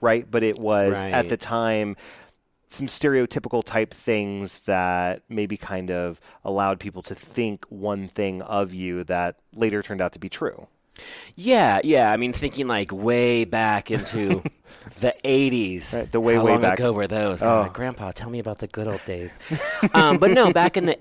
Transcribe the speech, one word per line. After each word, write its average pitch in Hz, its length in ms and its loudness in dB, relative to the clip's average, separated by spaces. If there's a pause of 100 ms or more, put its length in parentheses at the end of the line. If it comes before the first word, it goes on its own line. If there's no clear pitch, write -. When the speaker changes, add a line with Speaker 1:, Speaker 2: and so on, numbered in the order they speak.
Speaker 1:
right? 117 300 4
But 113 140 0
it 110 160 0
was, 101 420 2
at 95 100 -4
Speaker 2:
Right. 120 160 2
Speaker 1:
the 113 80 -2
time, 110 600 -2 (720)
some - 180 -8
stereotypical 127 800 0
type 110 280 -2
things 101 680 -4
that 90 680 0
maybe 104 280 -4
kind 92 340 -8
of 87 300 -6 (240)
allowed 98 340 0
people 95 240 -14
to - 140 -12
think 110 540 -6
one 98 360 -6
thing 95 360 -6
of 101 300 -2
you 90 300 -6
that 87 380 -4 (120)
later 107 300 0
turned 95 180 -6
out 90 120 -2
to 82 80 -20
be 78 80 -10
true. - 400 -8 (680)
Speaker 2:
Yeah, 175 480 4
yeah. 123 300 4
I 110 60 2
mean, 123 140 -2
thinking, 135 360 -4
like, 101 240 -2
way 120 520 2
back 107 460 0
into 101 520 -2 (280)
Speaker 1:
<laughs> - 300 -18
Speaker 2:
the 123 140 2 (100)
eighties. 123 720 0
Speaker 1:
Right, 117 160 -4
the 117 80 2
way, 117 140 4
Speaker 2:
How 113 100 4
Speaker 1:
way 113 80 6
Speaker 2:
long - 80 4
Speaker 1:
back. 92 180 2
Speaker 2:
ago 120 140 0
were 101 140 -2
those? 104 360 -2
Speaker 1:
Oh. 113 200 4
Speaker 2:
God, 92 100 -4
Grandpa, 117 380 -8
tell 117 180 -10
me 120 100 -8
about 107 200 -8
the 107 80 -10
good 107 200 -8
old 101 200 -6
days. 87 380 -10
<laughs> - 40 -18 (460)
Um, 151 240 6
but 185 140 6
no, 233 200 6
back 175 240 2
in 180 80 -2
the 165 160 0